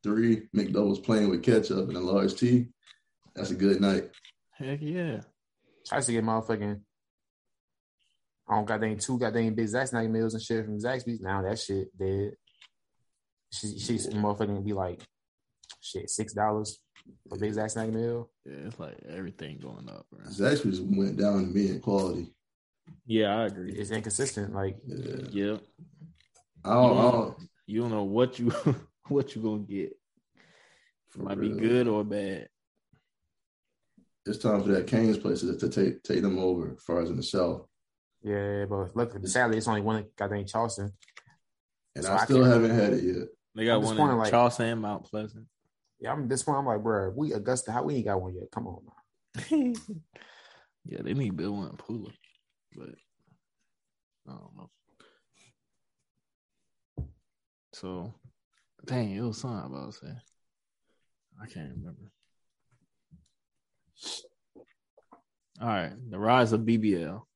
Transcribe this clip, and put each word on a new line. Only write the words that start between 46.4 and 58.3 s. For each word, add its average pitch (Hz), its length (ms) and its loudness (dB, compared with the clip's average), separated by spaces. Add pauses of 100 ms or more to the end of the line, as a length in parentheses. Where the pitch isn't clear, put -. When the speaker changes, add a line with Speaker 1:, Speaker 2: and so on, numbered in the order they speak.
Speaker 3:
I'm 139 80 -2
like, 110 140 0
"Bruh, 101 340 0
we 147 180 -2
Augusta, 113 380 -2
how 120 120 0
we 151 120 -2
ain't 117 100 -2
got 98 160 0
one 92 140 -8
yet? 90 160 -10
Come - 160 -8
on, 90 160 -14 (680)
man." 269 300 2
Speaker 2:
<laughs> - 1080 -20
Yeah, - 160 -10
they 78 140 -6
need 135 160 -2
to 90 40 -6
build 101 220 -6
one 95 140 -8
in - 60 -16
Pula, 110 340 -10 (680)
but - 120 -16 (1400)
I - 20 -16
don't - 240 -20
know. - 140 -20 (3000)
So, 92 400 -10 (720)